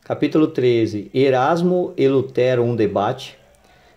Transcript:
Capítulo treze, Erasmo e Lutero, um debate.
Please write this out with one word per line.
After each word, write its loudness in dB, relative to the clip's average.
Capítulo 0
treze, 0
Erasmo 0
e 2
Lutero, 0
um 0
debate. -2